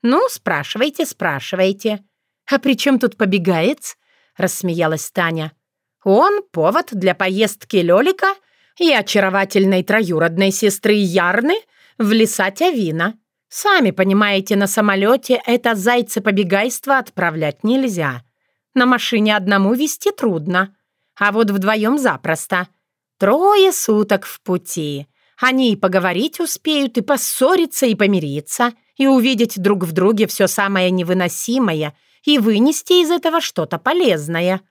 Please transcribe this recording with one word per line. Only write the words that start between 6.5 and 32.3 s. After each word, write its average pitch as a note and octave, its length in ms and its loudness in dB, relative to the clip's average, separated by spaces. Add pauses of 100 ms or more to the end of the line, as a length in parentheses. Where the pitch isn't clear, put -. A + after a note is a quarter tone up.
повод G3 400 0
для F#3 240 -2
поездки G3+ 640 -2
Лёлика C4+ 560 2 (440)
и E4 140 2
очаровательной G3 920 0
троюродной F3+ 680 0
сестры G#3 440 0
Ярны G3 600 0 (420)
в G#3 140 0
леса A3 400 2
Тявина. G3+ 680 -2 (300)
Сами F4 440 0
понимаете, G3 640 0
на G3 120 2
самолёте G#3 800 0
это A#3+ 300 0
зайца-побегайство A3 1200 0
отправлять E3 680 -4
нельзя. G3 600 -2 (500)
На B3+ 120 2
машине A3 520 0
одному G3 360 2
везти D4+ 380 -2
трудно, F#3 640 -2 (400)
а G3+ 160 0
вот G#3+ 200 0
вдвоём G#3+ 460 0
запросто. F3+ 680 -2 (520)
Трое F#4 520 4
суток G#3 540 0
в - 160 -18
пути. D3+ 680 -6 (320)
Они C4 320 2
и G3 40 2
поговорить F#3 640 -2
успеют, D4 580 -2
и A#3 40 0
поссориться, D4 840 0
и A3+ 100 2
помириться, F#3+ 800 -2 (220)
и C4+ 120 2
увидеть A#3 540 2
друг F#3+ 220 0
в E3 80 -6
друге G3+ 360 2
всё G3 200 0
самое G3 440 0
невыносимое, F3+ 1040 -2 (280)
и D4 160 2